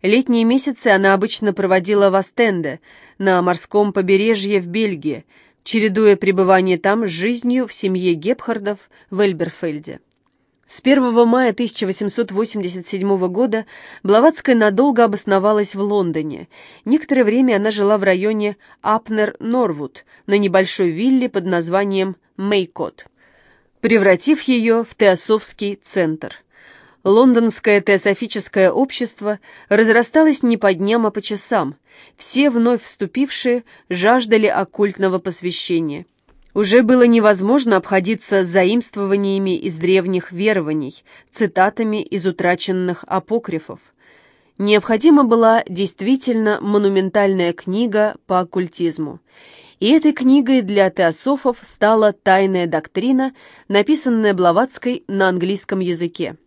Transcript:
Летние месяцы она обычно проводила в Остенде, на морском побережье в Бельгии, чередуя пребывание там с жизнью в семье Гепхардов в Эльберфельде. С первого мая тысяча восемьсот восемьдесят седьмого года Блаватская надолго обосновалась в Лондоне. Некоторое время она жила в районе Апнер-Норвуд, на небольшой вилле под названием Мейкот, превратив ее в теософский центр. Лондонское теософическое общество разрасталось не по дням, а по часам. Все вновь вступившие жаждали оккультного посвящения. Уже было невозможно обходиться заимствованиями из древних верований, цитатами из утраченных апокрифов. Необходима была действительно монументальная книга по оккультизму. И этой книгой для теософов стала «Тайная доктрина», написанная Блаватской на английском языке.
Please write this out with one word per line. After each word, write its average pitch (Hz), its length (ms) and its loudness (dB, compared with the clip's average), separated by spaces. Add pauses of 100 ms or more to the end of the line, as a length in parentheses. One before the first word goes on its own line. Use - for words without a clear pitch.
Летние 233 400 2
месяцы 247 460 -2
она 196 260 4
обычно 202 380 -2
проводила 196 580 0
в 185 40 -2
Остенде, 185 680 -2 (360)
на 185 240 2
морском 180 500 0
побережье 196 680 0
в 175 60 -10
Бельгии, 170 580 -4 (380)
чередуя 214 520 2
пребывание 185 640 2
там 208 300 0
с - 20 -4
жизнью 240 560 -2
в - 80 -14
семье 185 400 -2
Гепхардов 208 800 -6 (180)
в 185 100 -8
Эльберфельде. 165 800 -4 (680)
С - 140 -14
первого 247 460 4
мая 240 260 2
тысяча 226 340 -4
восемьсот 196 460 -4
восемьдесят 190 560 -6
седьмого 196 400 -2
года 214 380 -2 (360)
Блаватская 247 540 4
надолго 226 480 2
обосновалась 202 720 0
в 196 60 -6
Лондоне. 165 640 -4 (380)
Некоторое 262 400 2
время 233 320 2
она 208 120 0
жила 208 280 0
в 190 60 -2
районе 208 520 -2 (260)
Апнер-Норвуд, 214 1200 -4 (200)
на 202 120 0
небольшой 190 520 0
вилле 247 380 0
под 190 180 -4
названием 190 680 -2 (220)
Мейкот, 190 680 -6 (720)
превратив 208 640 2
ее 226 420 0
в - 100 -20
теософский 214 840 0
центр. 160 540 -4 (720)
Лондонское 226 760 4
теософическое 196 920 0
общество 214 680 -4 (280)
разрасталось 233 760 2
не 233 120 2
по 208 180 0
дням, 208 320 0
а 214 60 0
по 208 100 -8
часам. 190 540 -4 (400)
Все 285 340 0
вновь 233 340 0
вступившие 247 840 -4 (240)
жаждали 220 580 2
оккультного 190 720 -2
посвящения. 170 840 -6 (500)
Уже 214 280 4
было 247 240 6
невозможно 220 720 2
обходиться 190 640 -2
заимствованиями 196 1120 -2
из 180 180 -6
древних 180 560 0
верований, 165 720 -4 (280)
цитатами 214 720 -2
из 185 240 -6
утраченных 180 800 -2
апокрифов. 185 720 -6 (800)
Необходима 214 640 4
была 226 440 4
действительно 214 920 -2
монументальная 196 920 0
книга 208 640 -2 (100)
по 185 120 0
оккультизму. 165 800 -6 (600)
И 208 100 0
этой 302 240 4
книгой 262 480 2
для 196 300 2
теософов 240 720 -2
стала 214 500 2
«Тайная 190 540 0
доктрина», 247 640 -2 (340)
написанная 226 680 0
Блаватской 190 720 0
на 190 220 0
английском 190 500 -4
языке. 170 680 -6